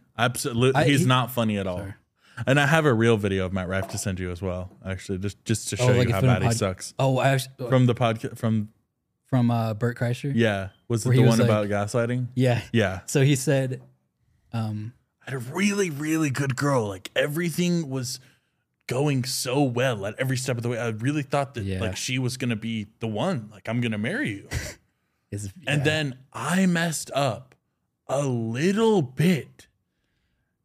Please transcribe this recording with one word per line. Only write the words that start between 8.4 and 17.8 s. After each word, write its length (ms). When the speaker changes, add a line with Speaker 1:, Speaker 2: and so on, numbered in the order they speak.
Speaker 2:
from, 240
uh, 240
Bert 240
Kreischer? 360
Speaker 1:
Yeah. 340
Was 160
it 40
Speaker 2:
Where 80
Speaker 1:
the 60
Speaker 2:
he 60
was 100
Speaker 1:
one 100
Speaker 2:
like, 200
Speaker 1:
about 200
gaslighting? 480
Speaker 2:
Yeah. 260
Speaker 1:
Yeah. 340
Speaker 2:
So 160
he 120
said, 480
um, 400
Speaker 1:
I 60
had 20
a 40
really, 380
really 400
good 240
girl. 320
Like, 300
everything 720